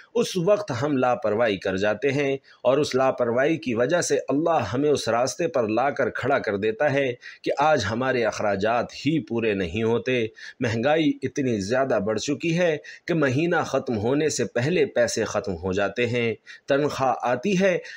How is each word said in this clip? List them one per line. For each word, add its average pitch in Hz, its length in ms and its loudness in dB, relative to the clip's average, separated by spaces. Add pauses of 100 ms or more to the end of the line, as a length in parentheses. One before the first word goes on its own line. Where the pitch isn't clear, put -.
(160)
उस 233 240 0
वक्त 208 340 2
हम 139 240 0
लापरवाही 117 600 2
कर 95 200 -2
जाते 107 340 0
हैं 139 260 0 (280)
और 135 140 4
उस 147 160 0
लापरवाही 131 640 2
की 127 180 -4
वजह 143 260 2
से 147 160 0 (120)
अल्लाह 151 360 2
हमें 131 240 0
उस 135 200 0
रास्ते 127 400 0
पर 120 220 0
लाकर 123 400 0
खड़ा 131 280 0
कर 101 180 -2
देता 110 320 0
है 139 160 2 (380)
कि - 80 -2 (100)
आज 147 240 4
हमारे 120 380 0
अखराजात 104 720 0
ही 156 220 0 (120)
पूरे 113 260 0
नहीं 95 280 -2
होते। 117 340 0 (440)
महंगाई 139 520 2 (100)
इतनी 127 380 -2
ज़्यादा 123 400 0
बढ़ 107 180 -2
चुकी 147 340 -2
है 170 220 2 (320)
कि 175 80 0
महीना 156 500 2
ख़त्म 131 320 -2
होने 139 340 0
से 120 200 -2
पहले 143 400 2
पैसे 113 360 0
ख़त्म 101 280 -4
हो 92 200 -4
जाते 101 320 0
हैं। 117 260 -2 (360)
तनख्वाह 139 420 2 (160)
आती 127 280 0
है 180 240 2 (180)